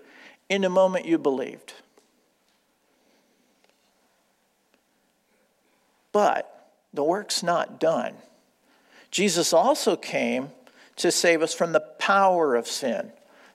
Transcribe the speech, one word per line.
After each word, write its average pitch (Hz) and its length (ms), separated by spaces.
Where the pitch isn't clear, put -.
in 196 140
the 185 60
moment 185 360
you 165 120
believed. 135 540
But 202 380
the 147 100
work's 190 380
not 175 380
done. 156 380
Jesus 175 420
also 196 420
came 131 560
to - 120
save 165 320
us 160 120
from 170 180
the 156 80
power 180 760
of 117 120
sin. 113 460